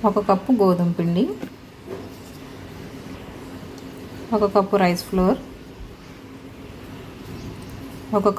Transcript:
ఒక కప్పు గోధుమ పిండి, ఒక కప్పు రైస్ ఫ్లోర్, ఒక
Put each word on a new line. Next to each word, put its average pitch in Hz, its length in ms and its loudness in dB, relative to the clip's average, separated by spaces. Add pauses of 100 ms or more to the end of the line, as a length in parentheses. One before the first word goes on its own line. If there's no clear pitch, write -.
ఒక 202 200 2
కప్పు 196 320 6
గోధుమ 175 360 6
పిండి, 170 280 4 (3000)
ఒక 208 60 6 (120)
కప్పు 196 280 6
రైస్ 175 280 4
ఫ్లోర్, 190 280 4 (2750)
ఒక 202 180 6